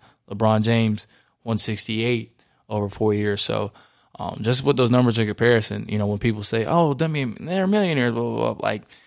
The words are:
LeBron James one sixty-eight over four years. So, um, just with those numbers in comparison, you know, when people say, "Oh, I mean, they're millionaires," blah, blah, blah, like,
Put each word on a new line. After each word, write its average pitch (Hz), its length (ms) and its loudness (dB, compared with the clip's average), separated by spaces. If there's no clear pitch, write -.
LeBron 110 340 2
James 113 440 0
one 113 140 -2
sixty-eight 110 800 -2
over 104 220 -2
four 107 240 0
years. 104 280 0
So, 104 300 -4
um, - 220 -8
just 127 220 0
with 139 140 2
those 123 140 4
numbers 123 280 4
in 107 80 2
comparison, 107 600 0
you 104 100 -4
know, 104 100 0
when 104 120 -2
people 107 240 -2
say, 113 220 -2
"Oh, 160 340 2
I 160 80 0
mean, 139 340 -4
they're 185 260 -2
millionaires," 170 460 2
blah, 117 100 -2
blah, 113 320 -2
blah, - 120 -4
like, 110 140 -2